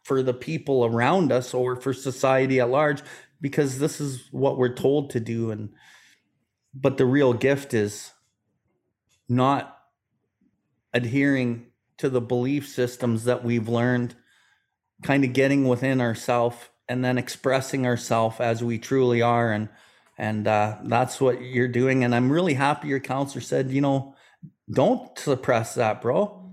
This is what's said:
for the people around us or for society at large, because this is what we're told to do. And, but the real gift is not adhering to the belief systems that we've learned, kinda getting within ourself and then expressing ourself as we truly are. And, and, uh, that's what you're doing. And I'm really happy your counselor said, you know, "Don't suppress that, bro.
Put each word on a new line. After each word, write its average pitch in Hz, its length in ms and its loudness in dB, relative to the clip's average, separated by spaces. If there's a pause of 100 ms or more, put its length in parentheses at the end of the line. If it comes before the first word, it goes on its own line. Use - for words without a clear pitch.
for 131 220 0
the 127 100 0
people 135 500 0
around 120 480 2
us 123 220 0
or 123 220 0
for 131 180 -4
society 131 640 0
at 120 120 2
large, 147 320 0 (380)
because 139 380 -2
this - 200 -2
is 139 320 -8
what 135 260 0
we're 123 160 2
told 143 360 0
to 123 100 -2
do. 113 320 -4
And, 107 220 -10 (1000)
but 135 220 0
the 135 100 4
real 131 280 4
gift 139 400 0
is 104 380 -2 (1160)
not 127 520 0 (1120)
adhering 123 720 -2 (320)
to 147 120 -2
the 127 120 0
belief 127 480 -2
systems 120 560 -2
that 123 180 0
we've 117 240 -2
learned, 120 480 0 (880)
kinda 139 240 2
getting 135 400 2
within 131 320 0
ourself 120 720 -2 (160)
and 123 160 -4
then 127 140 0
expressing 131 680 -2
ourself 117 540 0
as 117 240 0
we 117 140 -2
truly 123 440 2
are. 117 300 2
And, 107 160 -2 (500)
and, 107 300 -2
uh, 107 380 2
that's 120 340 0
what 123 220 2
you're 127 260 0
doing. 127 380 2
And 120 100 2
I'm 127 160 2
really 170 220 2
happy 143 340 0
your 139 140 -2
counselor 139 400 -4
said, 135 300 -2
you 139 100 0
know, 139 340 0 (560)
"Don't 175 480 0
suppress 120 560 0
that, 110 260 0
bro. 175 520 -2